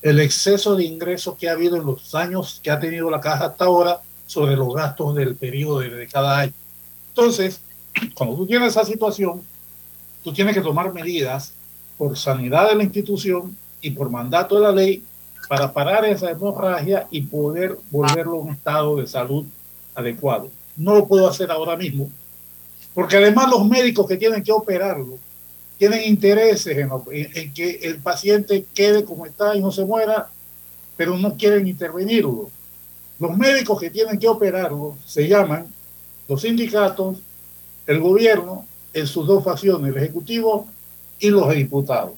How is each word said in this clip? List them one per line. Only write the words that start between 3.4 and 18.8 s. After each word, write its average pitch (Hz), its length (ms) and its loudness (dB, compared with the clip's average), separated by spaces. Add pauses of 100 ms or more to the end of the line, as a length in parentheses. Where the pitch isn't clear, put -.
hasta - 180 -2
ahora 175 360 4 (260)
sobre 147 280 0
los 131 180 -2
gastos 147 440 -4
del 135 180 -2
periodo 139 460 -4
de, 123 100 -8
de 120 160 -14
cada 139 320 0
año. 139 140 -2 (560)
Entonces, 226 520 0 (540)
cuando 123 220 -4
tú 185 100 -4
tienes 240 240 2
esa 220 140 2
situación, 202 580 -2 (800)
tú 156 100 -10
tienes 196 220 2
que 190 60 2
tomar 165 320 -2
medidas 170 600 -6 (440)
por 143 200 -4
sanidad 135 520 2
de 214 80 4
la 214 80 2
institución 190 720 -4 (240)
y 151 100 -8
por 139 200 -6
mandato 160 460 0
de 208 40 6
la 208 120 6
ley 190 300 2 (460)
para 139 240 -2
parar 185 320 0
esa 185 260 0
hemorragia 185 800 -2
y 151 120 -6
poder 151 540 -4 (140)
volverlo 147 460 0
a 156 40 -4
un 151 140 -10
estado 151 420 -2